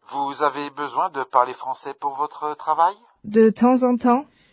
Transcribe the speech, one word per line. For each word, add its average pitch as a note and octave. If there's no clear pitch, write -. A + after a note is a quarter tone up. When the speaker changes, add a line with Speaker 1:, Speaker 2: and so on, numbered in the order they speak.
Speaker 1:
Vous C#3
avez C#3+
besoin C#3+
de C#3+
parler B2+
français C3
pour C#3+
votre D3+
travail ? E3
Speaker 2:
De A3
temps B3
en B3
temps. B3+